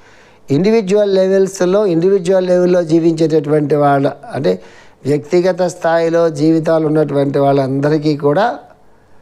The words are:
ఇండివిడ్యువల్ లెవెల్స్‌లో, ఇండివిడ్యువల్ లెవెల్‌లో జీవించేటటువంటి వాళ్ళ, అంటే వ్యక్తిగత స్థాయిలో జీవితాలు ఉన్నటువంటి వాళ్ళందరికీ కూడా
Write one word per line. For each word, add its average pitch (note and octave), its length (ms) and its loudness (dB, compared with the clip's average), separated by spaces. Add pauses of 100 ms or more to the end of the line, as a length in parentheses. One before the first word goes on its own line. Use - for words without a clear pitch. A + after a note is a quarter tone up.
(500)
ఇండివిడ్యువల్ G3+ 640 0
లెవెల్స్‌లో, F#3+ 720 0
ఇండివిడ్యువల్ F#3 600 0
లెవెల్‌లో F3+ 360 2
జీవించేటటువంటి D#3 920 0
వాళ్ళ, C#3+ 380 0 (220)
అంటే F3+ 280 -2 (420)
వ్యక్తిగత F3 580 -2
స్థాయిలో E3 640 0
జీవితాలు D#3+ 580 0
ఉన్నటువంటి C#3+ 520 0
వాళ్ళందరికీ C#3 760 0
కూడా D3 420 -2 (640)